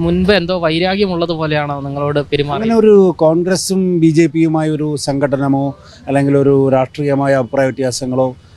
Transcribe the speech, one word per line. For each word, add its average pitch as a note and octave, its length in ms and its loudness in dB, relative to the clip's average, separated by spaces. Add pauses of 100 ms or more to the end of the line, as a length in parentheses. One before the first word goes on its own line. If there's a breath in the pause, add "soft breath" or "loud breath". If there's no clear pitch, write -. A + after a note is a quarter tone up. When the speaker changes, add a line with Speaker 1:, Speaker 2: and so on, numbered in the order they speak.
Speaker 1:
മുൻപ് F3 280 0
എന്തോ F#3 280 -2
വൈരാഗ്യമുള്ളത് F3 800 -2
പോലെയാണോ D3 480 -4
നിങ്ങളോട് C#3+ 320 -4 (120)
പെരുമാറിയത്? C#3+ 240 -2
Speaker 2:
അങ്ങനെ A3+ 280 -2
ഒരു G3 340 6
കോൺഗ്രസും F3+ 800 0
ബി E3 80 4
ജെ D#3+ 180 4
പിയുമായി D#3+ 440 0
ഒരു D3+ 260 -4
സംഘടനമോ C#3 680 -2 (420 loud breath)
അല്ലെങ്കിൽ C#3 300 2
ഒരു C#3 320 2
രാഷ്ട്രീയമായ C#3 640 0
അഭിപ്രായ C3+ 320 0
വ്യത്യാസങ്ങളോ, B2+ 720 -4 (220 soft breath)